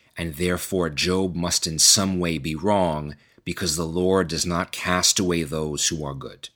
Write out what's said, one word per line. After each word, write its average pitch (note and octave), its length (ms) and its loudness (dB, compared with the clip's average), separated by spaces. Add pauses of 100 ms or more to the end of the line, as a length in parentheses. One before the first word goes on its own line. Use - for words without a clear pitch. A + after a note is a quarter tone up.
(180)
and E2+ 180 -6
therefore F2 540 0
Job F2+ 460 0
must F2 320 0
in D#2+ 120 -2
some F#2+ 400 6
way E2+ 180 0
be D#2 180 -4
wrong, D#2 600 0 (300)
because F2 300 -2
the E2+ 100 -2
Lord F2+ 440 2
does D#2 160 -2
not F2 260 -2
cast - 480 0
away F2 240 0
those D2+ 440 -2
who D#2+ 180 -2
are C#2 80 -6
good. - 420 -12